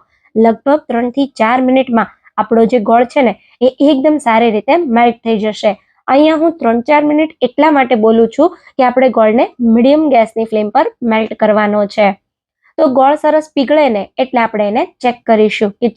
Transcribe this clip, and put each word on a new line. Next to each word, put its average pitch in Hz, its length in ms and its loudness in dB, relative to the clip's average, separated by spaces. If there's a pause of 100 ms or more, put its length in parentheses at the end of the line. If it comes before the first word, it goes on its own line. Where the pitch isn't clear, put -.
(360)
લગભગ 226 540 0
ત્રણથી 247 360 -4 (140)
ચાર 226 180 0 (120)
મિનિટમાં 254 420 0 (260)
આપણો 226 360 0
જે 247 60 2 (100)
ગોળ 240 240 2
છે 285 140 0
ને 202 60 -2 (280)
એ 254 100 2 (180)
એકદમ 294 360 0
સારી 226 320 2
રીતે 262 160 -2 (240)
મેલ્ટ 233 260 2
થઈ 226 220 -2
જશે. 208 260 -4 (360)
અહીંયા 302 360 2
હું 330 160 0
ત્રણ 233 300 -2
ચાર 294 120 2 (100)
મિનિટ 311 220 0 (160)
એટલા 302 280 0
માટે 269 180 0 (100)
બોલું 226 300 2
છું 302 180 0 (240)
કે 262 120 2
આપણે 262 280 0
ગોળને 220 280 2 (140)
મીડિયમ 247 540 2
ગેસની 220 380 0
ફ્લેમ 214 240 -2
પર 285 100 2 (160)
મેલ્ટ 220 400 -2
કરવાનો 208 400 0 (140)
છે. 208 120 2 (680)
તો 320 80 2 (100)
ગોળ 269 240 2
સરસ 302 260 0 (100)
પીગળે 294 340 0
ને 208 100 -2 (240)
એટલે 254 200 -4
આપણે 214 240 -4
એને 220 140 -2 (220)
ચેક 240 240 -2
કરીશું 214 420 2 (120)
કે 240 160 0